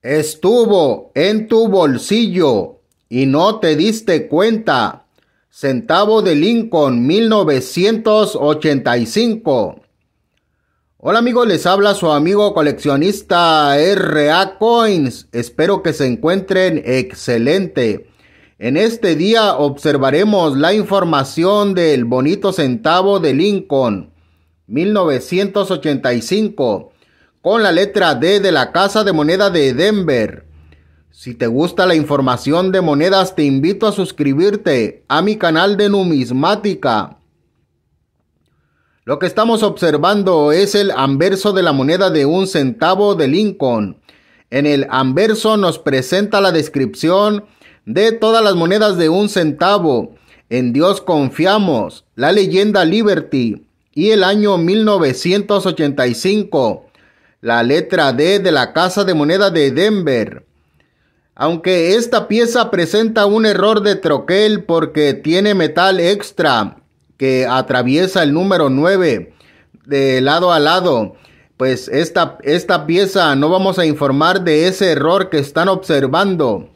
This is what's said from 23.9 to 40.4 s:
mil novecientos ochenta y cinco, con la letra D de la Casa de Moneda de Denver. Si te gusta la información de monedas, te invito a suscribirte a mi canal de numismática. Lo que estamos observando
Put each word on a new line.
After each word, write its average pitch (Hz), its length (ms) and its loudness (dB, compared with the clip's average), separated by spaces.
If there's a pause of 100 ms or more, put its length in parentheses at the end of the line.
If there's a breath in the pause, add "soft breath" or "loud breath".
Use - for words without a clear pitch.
mil 170 260 -2
novecientos 190 760 -2
ochenta 139 440 -2
y 117 80 -2
cinco, 156 720 -4 (460 soft breath)
con 214 240 0
la 190 80 2
letra 185 420 0
D 180 280 0
de 190 100 0
la 135 220 0
Casa 196 320 0
de 196 80 0
Moneda 170 360 0
de 143 240 0
Denver. 160 720 -2 (680 soft breath)
Si - 220 -16
te 120 140 -4
gusta 175 380 0
la 175 100 2
información 147 760 0
de 190 80 0
monedas, 180 540 0
te 151 100 0
invito 160 420 0
a 208 60 0
suscribirte 156 1120 -2
a 151 140 0
mi 214 160 -2
canal 180 400 0
de 208 100 0
numismática. 160 1300 -2 (1900)
Lo 117 120 -4
que 185 100 -2
estamos 220 360 0
observando 175 880 0